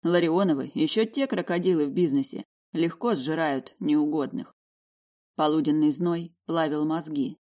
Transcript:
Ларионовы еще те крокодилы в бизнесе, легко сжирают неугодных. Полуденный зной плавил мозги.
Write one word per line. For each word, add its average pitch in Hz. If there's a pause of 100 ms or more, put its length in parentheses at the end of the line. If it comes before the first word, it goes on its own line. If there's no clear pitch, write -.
Ларионовы 170
еще 156
те 269
крокодилы 175
в 139
бизнесе, 143 (300)
легко 175
сжирают 147
неугодных. 147 (840)
Полуденный 151
зной 170 (100)
плавил 151
мозги. 156 (160)